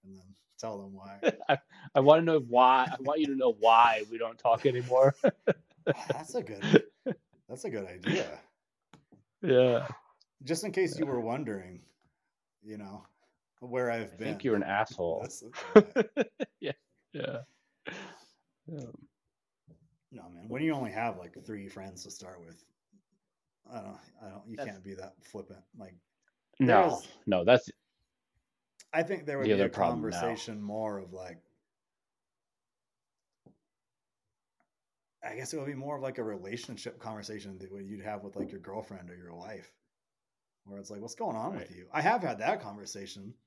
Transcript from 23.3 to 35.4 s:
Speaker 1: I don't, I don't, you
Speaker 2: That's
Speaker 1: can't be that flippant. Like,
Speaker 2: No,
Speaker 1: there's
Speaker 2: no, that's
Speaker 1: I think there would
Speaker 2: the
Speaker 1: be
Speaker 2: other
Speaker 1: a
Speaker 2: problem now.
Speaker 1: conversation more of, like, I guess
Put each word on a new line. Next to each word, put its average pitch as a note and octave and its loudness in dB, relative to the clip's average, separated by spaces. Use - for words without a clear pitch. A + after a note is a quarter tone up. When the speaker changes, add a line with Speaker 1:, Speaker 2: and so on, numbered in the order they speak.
Speaker 1:
I A#2+ -10
don't, G2 -14
I G2 -16
don't, G2 -20
you A2+ -14
Speaker 2:
That's C3 -10
Speaker 1:
can't G2 -16
be G2 -14
that - -16
flippant. G2 -16
Like, F#2+ -20
Speaker 2:
No, G2+ 6
Speaker 1:
there's - -18
Speaker 2:
no, F2+ 0
that's - 6
Speaker 1:
I D#3+ 2
think F3+ -4
there C#3+ -4
would - 0
Speaker 2:
the G#2+ 6
Speaker 1:
be - 8
Speaker 2:
other G2 4
Speaker 1:
a F2 0
Speaker 2:
problem D#2+ 0
now. F2 -2
Speaker 1:
conversation G#2+ -10
more G#2 -4
of, F#2 -14
like, F#2 -16
I - -8
guess C3 -10